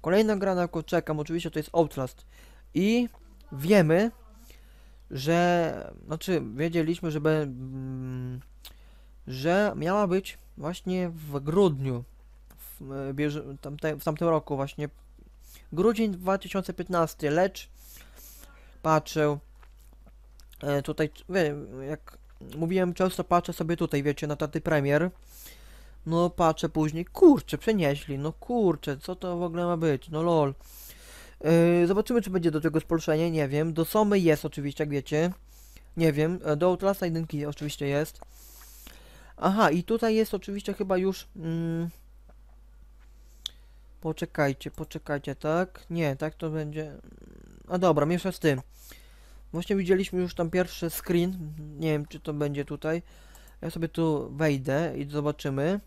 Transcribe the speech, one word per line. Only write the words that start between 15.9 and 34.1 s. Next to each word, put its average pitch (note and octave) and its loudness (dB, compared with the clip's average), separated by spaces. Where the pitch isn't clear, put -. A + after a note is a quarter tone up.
dwa F#3 -2
tysiące F#3+ -6
piętnasty, E3+ 0
lecz F3+ 0
patrzę, D3+ 2
e, C#3+ 0
tutaj, D#3 -2
wiem, D3 -2
jak - -12
mówiłem, F3 0
często F#3 0
patrzę F3 2
sobie E3 -2
tutaj, D#3 0
wiecie, D3 -2
na D3 -4
Taty D3+ -4
Premier. D3+ 2
No, E3+ 2
patrzę E3 0
później, D#3 -2
kurczę, - 6
przenieśli, D3 0
no D3 -4
kurczę, F3 0
co F3+ -10
to F3 -6
w E3+ -4
ogóle F3 -2
ma F3 0
być, D#3+ 0
no D#3 -2
lol. D#3 4
E, E3+ 6
zobaczymy, G#3+ 2
czy F#3+ -6
będzie E3+ 2
do D#3 0
tego D#3 2
spolszenie, E3 0
nie D#3 0
wiem, D3+ 0
do D#3+ 2
Somy G#3 4